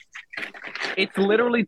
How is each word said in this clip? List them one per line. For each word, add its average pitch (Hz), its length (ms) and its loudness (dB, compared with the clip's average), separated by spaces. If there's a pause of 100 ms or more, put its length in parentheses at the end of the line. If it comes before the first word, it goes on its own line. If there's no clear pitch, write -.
(960)
it's 196 220 -2
literally 220 500 4